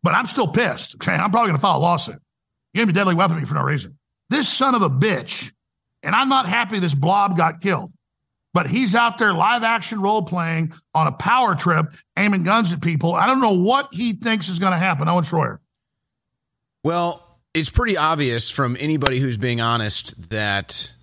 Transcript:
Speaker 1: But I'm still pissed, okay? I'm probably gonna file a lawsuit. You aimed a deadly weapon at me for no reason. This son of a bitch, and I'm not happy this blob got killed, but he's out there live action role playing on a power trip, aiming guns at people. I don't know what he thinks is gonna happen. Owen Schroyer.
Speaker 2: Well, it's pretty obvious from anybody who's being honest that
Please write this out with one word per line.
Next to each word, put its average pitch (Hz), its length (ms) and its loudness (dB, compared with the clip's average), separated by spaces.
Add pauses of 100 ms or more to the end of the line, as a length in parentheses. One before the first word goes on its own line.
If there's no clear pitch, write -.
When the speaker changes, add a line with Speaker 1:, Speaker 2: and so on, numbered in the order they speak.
Speaker 1:
But 170 120 2
I'm 226 120 2
still 196 220 0
pissed, - 480 -2
okay? - 160 -2
I'm 180 180 0
probably 226 180 2
gonna 151 120 0
file 175 180 2
a - 0 -
lawsuit. 170 420 -2 (540)
You 196 80 0
aimed 220 80 2
a - 20 2
deadly 185 220 2
weapon 170 220 2
at 156 60 -6
me 127 40 -6
for 147 80 -4
no 143 80 0
reason. 139 340 -4 (320)
This 269 200 0
son 269 260 0
of 226 80 2
a 170 80 2
bitch, 143 600 -2 (500)
and 156 120 -4
I'm 262 140 2
not 269 180 2
happy 214 340 -2
this 170 140 0
blob 185 420 2
got 165 240 0
killed, 190 320 -4 (600)
but 170 160 0
he's 208 260 0
out 233 240 2
there 214 140 2
live 208 300 2
action 226 400 -2
role 208 200 2
playing 165 520 -2 (180)
on 160 140 2
a 147 60 0
power 226 420 2
trip, 156 400 0 (240)
aiming 196 240 2
guns 190 300 2
at 170 100 -6
people. 170 320 0
I 170 120 2
don't 262 140 2
know 220 140 2
what 220 380 2
he 220 200 -4
thinks 214 360 -2
is 180 100 -4
gonna 185 200 2
happen. 160 300 0
Owen 175 160 2
Schroyer. 143 340 -2 (1200)
Speaker 2:
Well, 170 420 -2 (300)
it's 156 160 -2
pretty 226 260 2
obvious 147 540 0
from 127 280 -2
anybody 139 400 0
who's 127 200 -2
being 120 220 -4
honest 110 680 -4
that 104 640 -4 (100)